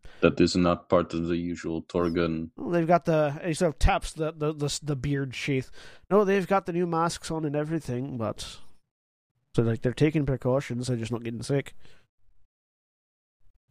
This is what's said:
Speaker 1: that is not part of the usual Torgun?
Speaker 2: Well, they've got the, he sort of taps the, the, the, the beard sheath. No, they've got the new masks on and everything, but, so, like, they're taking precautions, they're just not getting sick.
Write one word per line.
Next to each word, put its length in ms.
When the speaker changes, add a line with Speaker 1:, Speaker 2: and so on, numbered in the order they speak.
Speaker 1:
that 180
is 160
not 340
part 240
of 140
the 100
usual 460
Torgun? 720
Speaker 2:
Well, 140
they've 180
got 180
the, 380
he 100
sort 200
of 60
taps 340
the, 180
the, 220
the, 300
the 120
beard 400
sheath. 360
No, 140
they've 240
got 180
the 80
new 140
masks 440
on 140
and 100
everything, 600
but, 420
so, 80
like, 180
they're 120
taking 320
precautions, 640
they're 100
just 140
not 120
getting 200
sick. 300